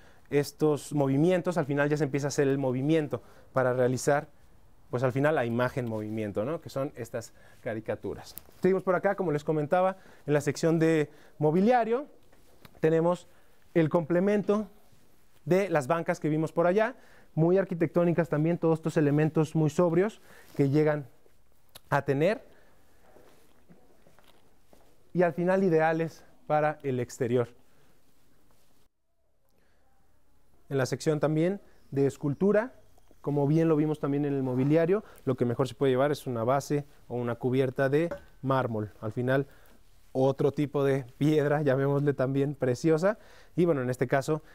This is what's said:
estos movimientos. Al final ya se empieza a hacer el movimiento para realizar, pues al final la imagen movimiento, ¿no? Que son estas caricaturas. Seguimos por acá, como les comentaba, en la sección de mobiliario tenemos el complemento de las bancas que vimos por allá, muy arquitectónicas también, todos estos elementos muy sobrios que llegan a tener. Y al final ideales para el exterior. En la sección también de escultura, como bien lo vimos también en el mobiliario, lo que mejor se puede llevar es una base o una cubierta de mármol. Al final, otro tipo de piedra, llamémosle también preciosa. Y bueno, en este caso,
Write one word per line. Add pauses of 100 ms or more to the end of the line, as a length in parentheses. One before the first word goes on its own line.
(300)
estos
movimientos.
Al
final
ya
se
empieza
a
hacer
el
movimiento (300)
para
realizar, (640)
pues
al
final
la
imagen
movimiento,
¿no?
Que
son
estas (280)
caricaturas. (260)
Seguimos
por
acá,
como
les
comentaba, (300)
en
la
sección
de (280)
mobiliario (720)
tenemos (460)
el
complemento (800)
de
las
bancas
que
vimos
por
allá, (380)
muy
arquitectónicas
también,
todos
estos
elementos
muy
sobrios (360)
que
llegan (840)
a
tener. (2750)
Y
al
final
ideales (220)
para
el
exterior. (3250)
En
la
sección
también (300)
de
escultura, (460)
como
bien
lo
vimos
también
en
el
mobiliario, (200)
lo
que
mejor
se
puede
llevar
es
una
base (220)
o
una
cubierta
de (340)
mármol.
Al
final, (640)
otro
tipo
de (140)
piedra,
llamémosle
también
preciosa. (360)
Y
bueno,
en
este
caso, (120)